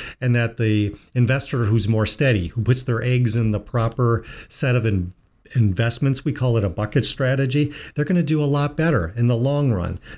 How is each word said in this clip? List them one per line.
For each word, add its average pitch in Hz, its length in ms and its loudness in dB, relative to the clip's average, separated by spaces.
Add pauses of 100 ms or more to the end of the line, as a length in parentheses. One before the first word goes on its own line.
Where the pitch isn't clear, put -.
(220)
and 123 160 2
that 117 200 0
the 104 380 0 (220)
investor 123 480 0
who's 104 240 2
more 110 180 2
steady, 110 400 0
who 110 160 -4
puts 123 220 0
their 113 180 -2
eggs 123 320 0
in 113 160 2
the 104 80 0
proper 117 640 0 (240)
set 127 280 -2
of 113 100 0
in-, 92 280 -2 (400)
investments, 117 720 0
we 147 80 -2
call 123 240 0
it 104 80 2
a 98 40 0
bucket 107 360 0
strategy, 135 680 0 (220)
they're 147 100 -2
gonna 175 180 2
do 151 200 0
a 143 40 0
lot 143 300 0
better 123 400 0
in 120 100 2
the 120 100 2
long 139 360 2
run. 85 260 -2 (200)